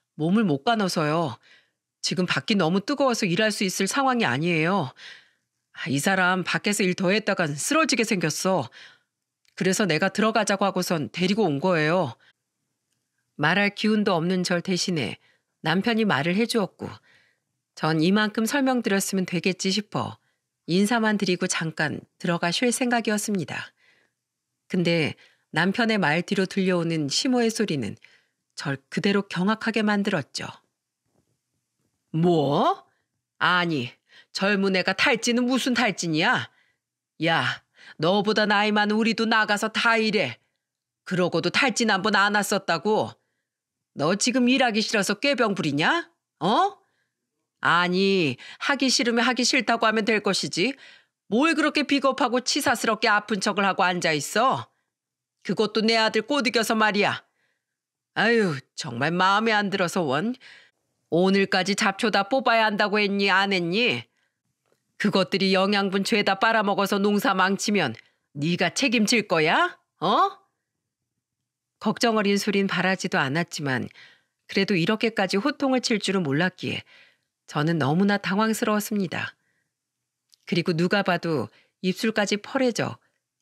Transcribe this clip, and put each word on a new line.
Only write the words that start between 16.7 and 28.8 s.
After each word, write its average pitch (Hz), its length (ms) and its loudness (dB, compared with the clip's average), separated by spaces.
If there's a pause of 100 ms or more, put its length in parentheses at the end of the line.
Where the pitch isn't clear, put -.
전 156 260 0
이만큼 208 440 2
설명드렸으면 226 800 0
되겠지 180 460 -2
싶어 135 460 -6 (500)
인사만 208 500 2
드리고 185 300 -2
잠깐 160 540 -4 (180)
들어가 175 320 -2
쉴 240 200 0
생각이었습니다. 214 1000 -2 (920)
근데 170 480 0 (360)
남편의 202 460 0
말 160 240 2
뒤로 190 240 -2
들려오는 165 640 -2
시모의 240 400 0
소리는 147 460 -4 (600)
절 139 220 -6 (120)